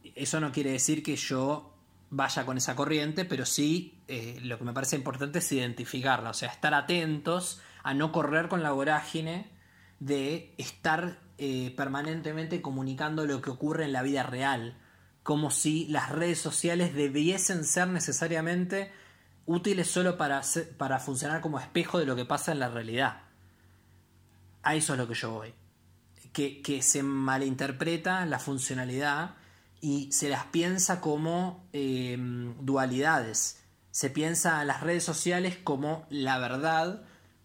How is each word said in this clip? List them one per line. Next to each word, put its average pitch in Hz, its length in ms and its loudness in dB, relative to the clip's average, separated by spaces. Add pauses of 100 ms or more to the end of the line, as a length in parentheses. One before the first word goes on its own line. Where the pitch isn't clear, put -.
(140)
eso 139 260 -2
no 147 120 -2
quiere 139 200 0
decir 151 300 2
que 147 140 -2
yo 135 580 -2 (360)
vaya 135 360 0
con 131 100 -2
esa 127 200 -2
corriente, 151 480 0
pero 131 220 -2
sí, 160 520 0 (100)
eh, 117 340 -8
lo 120 160 -6
que 120 60 -8
me 120 80 -4
parece 135 220 0
importante 143 460 -2
es - 100 -2
identificarla, 123 800 0
o 107 40 -6
sea, 120 160 -4
estar 151 240 0
atentos 160 840 0 (220)
a 135 120 -2
no 156 180 2
correr 160 360 2
con 175 140 2
la 147 100 2
vorágine 160 800 0 (480)
de 139 600 -2
estar, 165 600 -2 (200)
eh, 127 380 -2
permanentemente 156 840 -4
comunicando 139 680 -2
lo 139 140 0
que 139 100 -6
ocurre 151 360 -2
en 139 60 -2
la 127 100 0
vida 135 200 2
real, 123 540 -2 (460)
como 151 280 2
si 156 380 2
las 147 220 0
redes 165 280 2
sociales 170 560 2
debiesen 156 680 2
ser 180 240 4
necesariamente 180 1040 0 (540)
útiles 170 440 2
solo 180 280 2
para 139 240 2
se-, 165 220 0
para 135 340 -2
funcionar 143 420 -2
como 156 180 -2
espejo 170 400 0
de 160 80 4
lo 131 100 0
que 123 100 -2
pasa 147 260 0
en 147 60 0
la 127 100 0
realidad. 117 540 -2 (1400)
A 151 120 2
eso 151 200 0
es 127 40 -2
lo 120 100 -2
que 117 60 -4
yo 113 180 -4
voy. 110 220 -10 (800)
Que, 139 280 -2
que 139 220 -2
se 139 200 4
malinterpreta 139 1200 0
la 139 120 0
funcionalidad 139 960 -2 (440)
y 143 320 -2
se 147 160 2
las 135 160 0
piensa 180 560 2
como, 165 720 0
em, 123 880 -2
dualidades. 135 1000 2 (280)
Se 135 200 0
piensa 160 500 2
a 147 40 0
las 139 180 0
redes 170 220 2
sociales 180 580 0
como 151 480 -2
la 131 280 0
verdad, 160 640 0 (400)